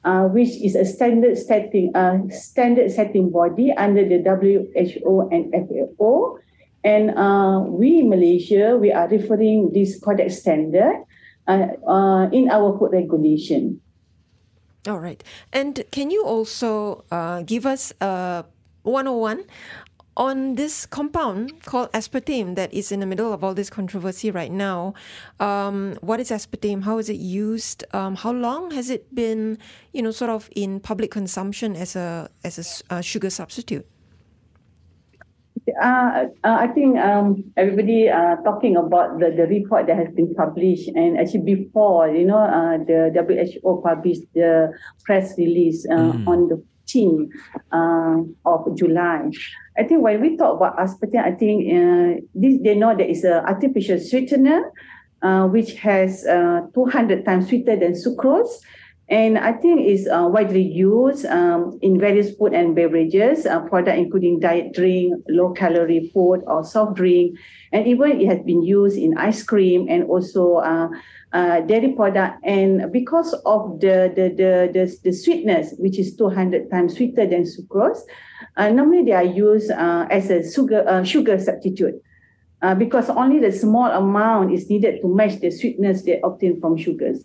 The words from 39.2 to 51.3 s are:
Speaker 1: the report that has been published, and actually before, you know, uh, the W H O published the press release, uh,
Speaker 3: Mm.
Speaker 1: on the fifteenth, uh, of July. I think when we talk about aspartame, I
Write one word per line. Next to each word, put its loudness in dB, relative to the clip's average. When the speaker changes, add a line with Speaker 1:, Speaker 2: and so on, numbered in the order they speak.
Speaker 1:
the 2
report 0
that 0
has -4
been -2
published, -2
and 0
actually -2
before, 2
you 0
know, 4
uh, 2
the 2
W 0
H -4
O 2
published -2
the 2
press 0
release, 0
uh, 2
Speaker 3:
Mm. -4
Speaker 1:
on 2
the -4
fifteenth, 0
uh, 0
of 0
July. 0
I 0
think 2
when 2
we 0
talk 2
about 0
aspartame, -2
I 0